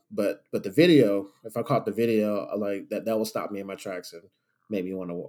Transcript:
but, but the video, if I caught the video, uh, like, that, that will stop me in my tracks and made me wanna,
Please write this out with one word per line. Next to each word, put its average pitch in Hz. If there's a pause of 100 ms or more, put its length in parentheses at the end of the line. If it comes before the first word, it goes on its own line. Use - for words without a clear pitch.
(120)
but, 101
but 110
the 98
video, 117 (140)
if 113
I 117
caught 135
the 107
video, 104
uh, 101
like, 101
that, 104
that 110
will 110
stop 95
me 101
in 98
my 98
tracks 92
and 85 (460)
made 98
me 92
wanna, 90 (140)